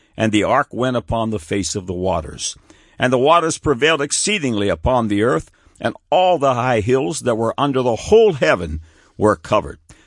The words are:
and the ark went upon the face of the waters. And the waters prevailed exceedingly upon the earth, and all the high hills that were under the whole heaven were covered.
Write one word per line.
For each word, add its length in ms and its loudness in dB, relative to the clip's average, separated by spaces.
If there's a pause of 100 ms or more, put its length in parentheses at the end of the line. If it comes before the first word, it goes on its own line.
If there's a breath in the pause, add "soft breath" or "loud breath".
(160 soft breath)
and 160 0
the 120 2
ark 280 0
went 240 -2
upon 320 -4
the 100 -4
face 380 -4
of 100 -8
the 60 -8
waters. 640 -6 (420 soft breath)
And 140 0
the 60 2
waters 400 2
prevailed 440 0
exceedingly 640 -2
upon 400 -2
the 140 0
earth, 280 -2 (320 soft breath)
and 140 -4 (140)
all 260 4
the 160 2
high 280 0
hills 400 0
that 160 0
were 200 -2
under 240 0
the 160 0
whole 380 4
heaven 480 0 (340 soft breath)
were 200 2
covered. 420 -2 (280 soft breath)